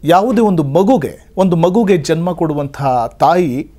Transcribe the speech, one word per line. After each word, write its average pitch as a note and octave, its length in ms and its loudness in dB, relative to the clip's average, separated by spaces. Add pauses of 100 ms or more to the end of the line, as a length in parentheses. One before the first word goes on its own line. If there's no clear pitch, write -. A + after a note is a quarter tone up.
ಯಾವುದೇ G3+ 360 2
ಒಂದು G3 220 2
ಮಗುಗೆ, D3+ 640 0 (100)
ಒಂದು F#3 200 2
ಮಗುಗೆ F#3 400 2
ಜನ್ಮ E3 360 -2
ಕೊಡುವಂತಹ C#3+ 880 -4
ತಾಯಿ D#3 580 0